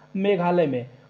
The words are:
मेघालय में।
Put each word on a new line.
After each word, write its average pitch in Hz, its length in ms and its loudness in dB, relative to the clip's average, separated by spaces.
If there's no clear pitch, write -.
मेघालय 180 520 2
में। 127 220 -6